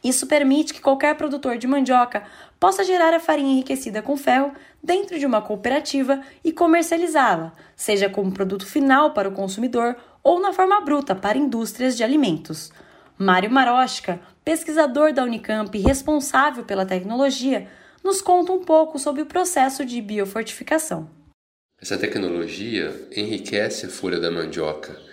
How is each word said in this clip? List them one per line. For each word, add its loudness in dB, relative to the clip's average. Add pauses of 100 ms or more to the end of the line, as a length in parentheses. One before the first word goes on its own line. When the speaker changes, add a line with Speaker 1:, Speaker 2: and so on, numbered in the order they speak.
Speaker 1:
Isso -2
permite 2
que -16
qualquer 2
produtor -4
de -6
mandioca 2 (340)
possa 2
gerar 4
a 2
farinha 0
enriquecida -2
com -2
ferro 2 (300)
dentro -2
de -4
uma 2
cooperativa -2 (240)
e 0
comercializá-la, 2 (240)
seja 0
como -2
produto -4
final 2
para -2
o -6
consumidor -4 (280)
ou 4
na 0
forma 4
bruta -2
para -2
indústrias -2
de -2
alimentos. 0 (440)
Mário 2
Marochka, 2 (240)
pesquisador 2
da 0
Unicamp -4
e -4
responsável 2
pela -2
tecnologia, -2 (340)
nos 0
conta 4
um -2
pouco 4
sobre -4
o -4
processo 0
de -8
biofortificação. -6 (720)
Speaker 2:
Essa -6
tecnologia -4
enriquece -4
a -10
folha -4
da -2
mandioca -6 (140)